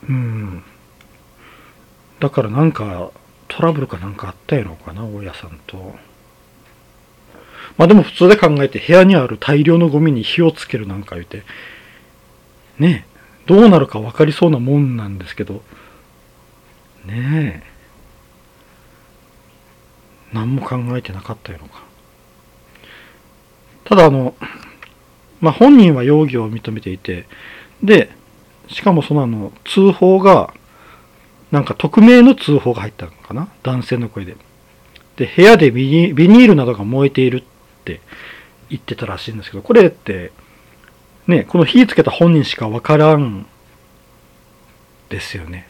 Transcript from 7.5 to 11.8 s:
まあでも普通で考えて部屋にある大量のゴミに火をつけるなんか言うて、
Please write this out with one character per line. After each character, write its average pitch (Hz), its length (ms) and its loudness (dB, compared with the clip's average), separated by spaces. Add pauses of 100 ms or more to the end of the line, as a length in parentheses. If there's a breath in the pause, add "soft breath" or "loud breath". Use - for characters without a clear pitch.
ま 156 80 2
あ 170 40 4
で 202 60 8
も 196 80 8
普 - 100 -8
通 180 160 2
で 208 80 6
考 175 140 0 (120)
え 135 60 -2
て 113 100 -8
部 - 160 -2
屋 185 100 8
に 190 100 4
あ 135 120 0
る 113 120 -8
大 147 240 -2
量 165 160 2
の 170 100 2
ゴ 147 120 -2
ミ 160 100 0
に 120 120 -2
火 - 200 -6
を 160 100 2
つ - 140 -16
け - 120 -10
る 110 80 -12
な 98 80 -12
ん 98 80 -12
か 92 140 -16
言 85 80 -14
う - 20 -20
て、 101 160 -18 (1400 loud breath)